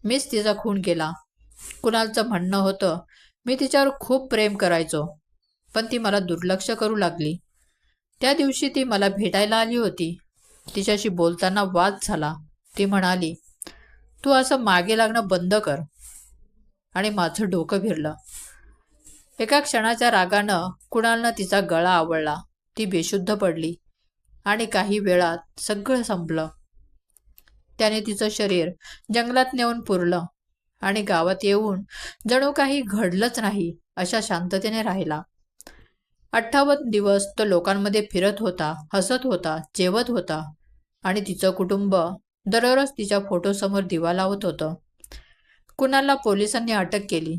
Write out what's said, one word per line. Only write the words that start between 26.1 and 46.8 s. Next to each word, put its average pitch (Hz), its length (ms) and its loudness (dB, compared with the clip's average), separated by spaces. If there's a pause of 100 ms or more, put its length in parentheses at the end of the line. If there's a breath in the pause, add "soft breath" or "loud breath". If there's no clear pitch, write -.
त्याने 214 220 2
तिचं 214 300 -4
शरीर 185 380 0 (440 loud breath)
जंगलात 247 400 2
नेऊन 233 280 -2
पुरलं 175 440 0 (560)
आणि 202 200 0
गावात 185 420 0
येऊन 202 380 2 (480 loud breath)
जणू 269 220 2
काही 285 300 0
घडलंच 208 580 -2
नाही 196 380 -2 (180)
अशा 185 280 -2
शांततेने 196 580 -2
राहिला. 180 400 -4 (1120 loud breath)
अठ्ठावन्न 277 580 2
दिवस 202 360 2 (120)
तो 220 80 2
लोकांमध्ये 202 640 2
फिरत 190 280 2
होता, 170 540 -4
हसत 220 300 0
होता, 175 340 -2 (180)
जेवत 190 320 2
होता 156 460 -4 (500)
आणि 196 180 0
तिचं 190 300 0
कुटुंब 190 440 0 (500)
दररोज 247 440 2
तिच्या 202 300 -2
फोटोसमोर 196 640 -2
दिवा 165 300 -2
लावत 196 320 -2
होतं. 160 280 -4 (1040 soft breath)
कुणालला 277 380 4
पोलिसांनी 220 560 0
अटक 202 280 0 (100)